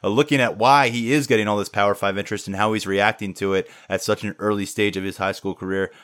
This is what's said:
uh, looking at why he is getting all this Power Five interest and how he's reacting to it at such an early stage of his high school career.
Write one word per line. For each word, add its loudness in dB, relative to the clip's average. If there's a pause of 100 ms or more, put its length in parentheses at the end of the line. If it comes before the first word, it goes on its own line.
uh, 0
looking 2
at 0
why 6
he -2
is 0
getting 4
all 2
this -2
Power 2
Five -2
interest -6
and -8
how 2
he's -4
reacting 0
to -2
it -2 (180)
at -4
such -2
an -6
early -2
stage -2
of -6
his -6
high -2
school -6
career. -4 (120)